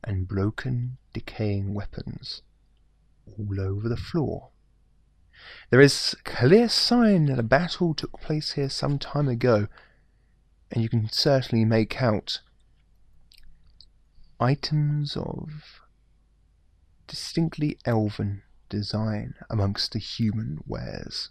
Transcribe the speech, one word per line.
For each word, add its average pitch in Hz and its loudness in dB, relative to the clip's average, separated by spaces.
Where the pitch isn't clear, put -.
and 92 -2
broken, 120 -2
decaying 101 -4
weapons - -8
all 101 -6
over 101 -2
the 123 -2
floor. - -4
There 123 8
is - 4
clear 208 6
sign 214 4
that 131 2
a 117 2
battle 160 2
took - -10
place 151 -4
here 139 -2
some 143 -2
time 147 -2
ago, 117 4
and 117 0
you 113 0
can 110 0
certainly 127 2
make 110 2
out 107 0
items 147 0
of - -10
distinctly - -2
elven 107 0
design 107 -4
amongst 101 -2
the 113 -2
human 110 -4
wares. - -10